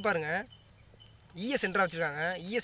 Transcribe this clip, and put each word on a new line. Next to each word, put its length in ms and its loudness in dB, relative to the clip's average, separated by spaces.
பாருங்க, 240 2
E-யை 180 0
சென்டரா 220 4
வச்சிருக்காங்க. 400 -2
E-யை 160 0